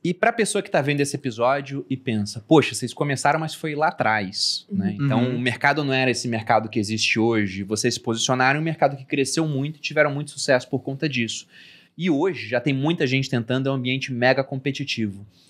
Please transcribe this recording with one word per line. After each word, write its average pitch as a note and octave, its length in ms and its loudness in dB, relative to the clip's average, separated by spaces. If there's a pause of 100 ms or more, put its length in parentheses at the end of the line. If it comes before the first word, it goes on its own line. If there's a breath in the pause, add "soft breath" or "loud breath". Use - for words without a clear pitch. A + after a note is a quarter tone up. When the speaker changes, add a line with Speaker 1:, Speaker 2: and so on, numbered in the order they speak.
Speaker 1:
E F3 80 0
pra A3+ 200 2
pessoa G3+ 280 0
que - 80 -12
tá D#3+ 120 2
vendo C#3+ 180 0
esse C#3 160 0
episódio C3+ 720 -2
e C3+ 60 -2
pensa, G#2+ 500 -4
"Poxa, C#3+ 300 6
vocês - 180 -6
começaram, D3 460 0
mas D#3+ 140 -6
foi D#3 200 -8
lá D3+ 140 0
atrás, G#2+ 840 -2
né? F#3+ 300 -2
Speaker 2:
Uhum. C#3+ 60 0
Speaker 1:
Então, B2+ 180 2
Speaker 3:
Uhum. B2+ 140 0
Speaker 1:
o - 20 -2
mercado C#3+ 420 0
não C3+ 120 0
era C3 180 2
esse A#2+ 160 -2
mercado A2 400 0
que A2 100 -4
existe G#2+ 400 0
hoje. G#2+ 460 0
Vocês G#2+ 300 0
se - 80 -6
posicionaram B2+ 580 2
em - 20 -2
um D#3+ 40 -2
mercado D3 320 0
que C3 80 -14
cresceu D3+ 420 0
muito D3 300 -4
e - 40 -20
tiveram D3 320 0
muito C#3+ 180 -6
sucesso - 380 0
por C3 100 -2
conta C3+ 280 -4
disso. A#2+ 400 -4 (500 loud breath)
E F3+ 120 0
hoje C#3 400 0
já A#2+ 100 0
tem C#3 140 0
muita D3 340 0
gente C3+ 220 0
tentando, B2+ 400 0
é - 20 0
um C3+ 40 0
ambiente C3 360 -4
mega B2+ 320 4
competitivo. C3 760 -4 (280 loud breath)